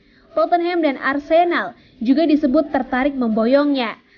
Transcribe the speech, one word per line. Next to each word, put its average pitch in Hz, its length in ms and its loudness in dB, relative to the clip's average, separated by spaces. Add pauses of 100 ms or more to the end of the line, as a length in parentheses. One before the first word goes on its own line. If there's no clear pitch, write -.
(380)
Tottenham 339 480 0
dan 262 160 -2
Arsenal 294 720 0 (300)
juga 285 260 2
disebut 302 400 2
tertarik 269 480 -2
memboyongnya. 247 800 0 (200)